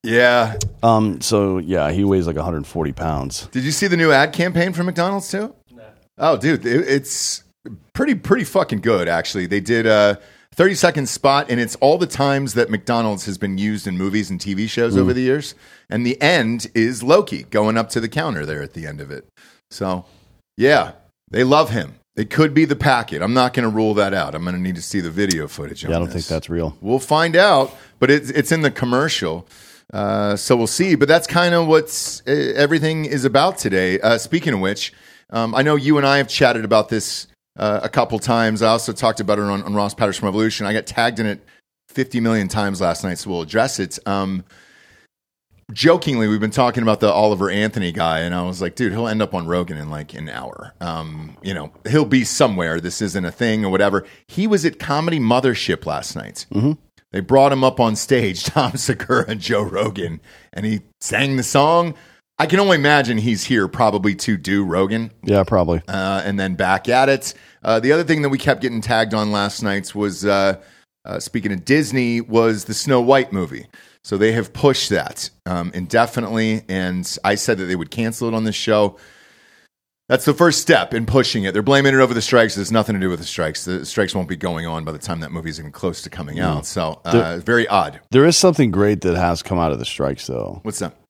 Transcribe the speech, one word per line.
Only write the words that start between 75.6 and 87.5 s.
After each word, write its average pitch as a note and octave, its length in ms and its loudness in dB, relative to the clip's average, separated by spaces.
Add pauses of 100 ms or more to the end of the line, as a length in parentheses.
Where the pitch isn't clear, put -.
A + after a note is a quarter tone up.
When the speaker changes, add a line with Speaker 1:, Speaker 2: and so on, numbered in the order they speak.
Speaker 1:
indefinitely, A2 960 0
and F#2 420 -4 (140)
I G2+ 120 2
said A2 200 0
that F#2+ 80 -6
they F2+ 100 -2
would E2 160 -6
cancel A#2 380 -4
it A2+ 60 -2
on A2 100 -2
this G#2+ 100 -2
show. G#2+ 440 0 (1120)
That's B2+ 160 2
the D3 80 2
first E3 260 2
step C3 320 2
in A#2 140 -2
pushing A#2+ 380 0
it. F#2+ 80 -2
They're G#2 100 0
blaming C#3 320 4
it C3+ 60 4
over B2 120 4
the A2+ 100 0
strikes. A2+ 340 4
It G2+ 40 -4
has F#2+ 100 -6
nothing A2 240 2
to F#2+ 60 -2
do F#2 80 0
with F2 100 -2
the E2+ 60 -12
strikes. D#2+ 400 -6
The F2 220 -6
strikes G2+ 280 -2
won't F2+ 140 -4
be F2+ 80 -6
going E2 300 -6
on D#2+ 180 -8
by D#2 80 -8
the D2+ 60 -12
time E2 220 -8
that D2+ 120 -10
movie E2 180 -8
is D#2 80 -12
even D2+ 140 -16
close - 300 -6
to - 80 -16
coming D2+ 260 -12
Speaker 2:
No. F2 220 -2
Speaker 1:
out. D#2 80 -10
So, D#2+ 400 -6
uh, E2+ 60 -2
Speaker 2:
There F2 260 0
Speaker 1:
very A#2 280 0